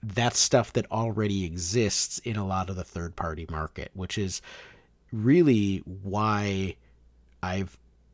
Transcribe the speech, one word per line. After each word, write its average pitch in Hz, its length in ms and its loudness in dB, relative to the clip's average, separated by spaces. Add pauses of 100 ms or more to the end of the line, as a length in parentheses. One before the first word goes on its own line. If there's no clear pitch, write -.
that's 117 380 0
stuff - 360 4
that - 180 0
already 107 520 0
exists 90 760 0
in 113 160 -4
a 101 100 -2
lot 95 240 -2
of 95 60 -6
the 90 80 -6
third-party 82 680 -6
market, 78 440 -8
which 92 220 -6
is 98 240 -4 (720)
really 113 680 4 (240)
why 101 720 0 (640)
I've 92 360 -4 (360)